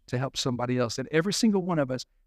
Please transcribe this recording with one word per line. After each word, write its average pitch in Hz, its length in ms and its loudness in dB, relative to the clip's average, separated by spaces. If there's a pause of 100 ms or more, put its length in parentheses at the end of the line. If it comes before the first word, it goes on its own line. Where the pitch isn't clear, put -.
to 123 120 -2
help 131 180 -6
somebody 123 400 -2
else? 120 220 -2
And 131 120 -6
every 165 220 2
single 202 300 4
one 175 160 0
of 135 100 2
us 131 160 -6 (220)